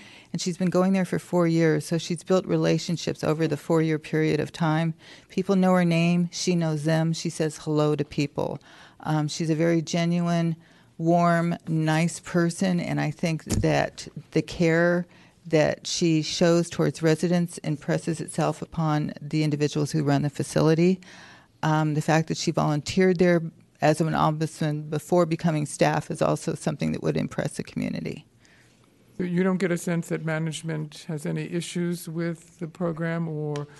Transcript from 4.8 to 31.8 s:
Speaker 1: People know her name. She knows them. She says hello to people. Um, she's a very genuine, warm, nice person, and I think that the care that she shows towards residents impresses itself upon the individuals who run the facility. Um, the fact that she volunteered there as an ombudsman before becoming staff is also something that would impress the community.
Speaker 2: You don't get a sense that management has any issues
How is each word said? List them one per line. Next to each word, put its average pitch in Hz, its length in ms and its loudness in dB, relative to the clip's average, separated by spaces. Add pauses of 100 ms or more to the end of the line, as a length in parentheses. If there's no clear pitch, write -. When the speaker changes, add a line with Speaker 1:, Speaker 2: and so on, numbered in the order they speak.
Speaker 1:
People 196 260 0
know 185 200 6
her 180 100 4
name. 170 480 2
She 180 240 0
knows 160 260 0
them. 160 300 2
She 160 180 -4
says 156 280 -4
hello 151 360 2
to 147 100 -2
people. - 540 -4 (400)
Um, 151 300 0
she's 156 200 -6
a 160 60 2
very 165 260 2
genuine, 170 760 0 (400)
warm, 170 600 4 (120)
nice 160 500 2
person, 175 640 0
and 147 200 -4
I 147 120 -2
think 160 320 -4
that - 640 0 (240)
the 160 100 2
care 170 640 2 (400)
that 156 400 2
she 160 340 2
shows 170 480 2
towards 151 320 -2
residents 170 580 0
impresses 160 600 -4
itself 151 400 -2
upon 151 520 -2 (100)
the 151 220 -2
individuals 147 480 -2
who 160 100 0
run 139 200 2
the 147 80 -2
facility. 160 680 2 (640)
Um, 156 320 2
the 151 80 0
fact 160 240 2
that 156 100 -4
she - 140 -4
volunteered 160 680 2
there 175 220 4 (400)
as 151 200 4
an 160 80 2
ombudsman 151 800 -2
before 170 340 2
becoming 160 400 0
staff 151 460 0
is 156 100 -4
also 156 360 0
something 156 340 -4
that - 100 -4
would 156 160 -2
impress - 420 -6
the - 40 -4
community. - 640 -8 (920)
Speaker 2:
You 180 260 0
don't 185 140 0
get 175 120 0
a 170 80 -2
sense 170 300 -4
that 160 160 -4
management 160 800 -6
has 151 180 -8
any 160 200 -4
issues 175 640 -6